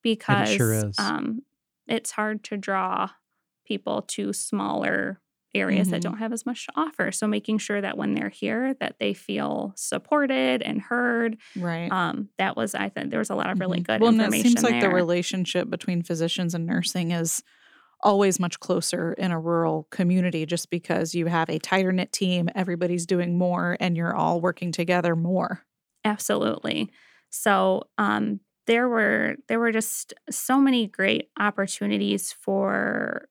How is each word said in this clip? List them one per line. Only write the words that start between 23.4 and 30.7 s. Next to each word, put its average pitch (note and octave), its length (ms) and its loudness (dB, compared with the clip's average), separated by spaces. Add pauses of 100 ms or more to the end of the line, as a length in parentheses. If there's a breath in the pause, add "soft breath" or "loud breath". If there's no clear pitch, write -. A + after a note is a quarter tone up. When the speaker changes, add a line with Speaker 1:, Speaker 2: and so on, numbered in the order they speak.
Speaker 3:
and F3 160 2
you're E3+ 180 0
all E3 260 2
working F3 300 0
together F3 460 2
more. F3 480 0 (400)
Speaker 1:
Absolutely. - 840 0 (400 soft breath)
So, F#3+ 540 2 (140)
um, G#3 420 0 (260)
there A#3+ 220 2
were, A3 480 2 (120)
there A3+ 100 0
were A#3 140 2
just - 400 -4 (180)
so C4+ 300 2
many B3+ 260 4